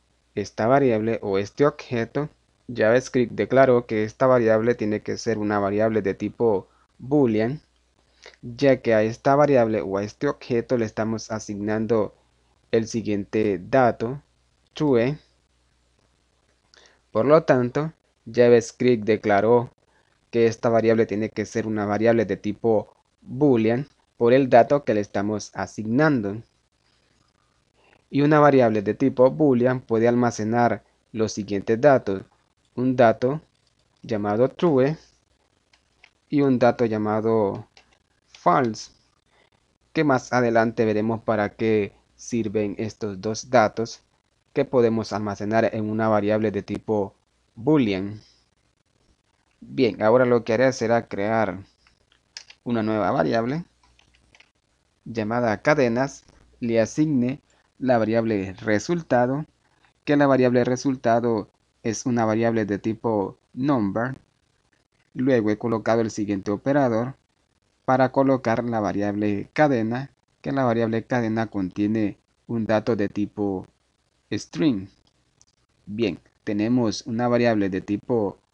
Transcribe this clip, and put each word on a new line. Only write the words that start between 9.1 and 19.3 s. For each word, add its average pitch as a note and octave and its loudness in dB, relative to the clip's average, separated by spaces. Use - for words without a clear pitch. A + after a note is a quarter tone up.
variable B2 2
o F#2+ -4
a G2+ -4
este G#2 -6
objeto B2+ -4
le A2+ -2
estamos A2 -6
asignando G#2+ -4
el A2+ 0
siguiente G#2 -2
dato, A#2 -2
true. C#3 0
Por A2 0
lo D#3 4
tanto, C#3+ 0
JavaScript A#2+ 4
declaró A2 2